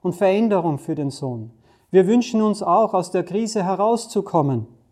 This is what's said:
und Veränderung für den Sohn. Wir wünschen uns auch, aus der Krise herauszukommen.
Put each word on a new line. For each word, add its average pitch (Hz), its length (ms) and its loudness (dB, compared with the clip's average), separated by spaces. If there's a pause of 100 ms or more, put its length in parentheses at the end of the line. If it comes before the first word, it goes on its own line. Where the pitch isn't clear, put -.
und 180 120 -2
Veränderung 190 640 2
für 160 180 -6
den 143 140 -4
Sohn. 120 420 -8 (380)
Wir 180 180 6
wünschen 226 340 2
uns 208 200 0
auch, 202 320 2
aus - 180 -2
der 180 120 -2
Krise 208 400 -4
herauszukommen. 185 1040 -2 (240)